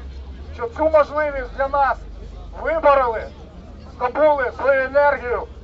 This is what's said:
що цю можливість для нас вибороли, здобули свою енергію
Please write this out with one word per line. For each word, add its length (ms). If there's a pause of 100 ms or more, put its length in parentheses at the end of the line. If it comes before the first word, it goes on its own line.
(540)
що 140
цю 220
можливість 680
для 120
нас 300 (640)
вибороли, 640 (680)
здобули 640
свою 280
енергію 640 (180)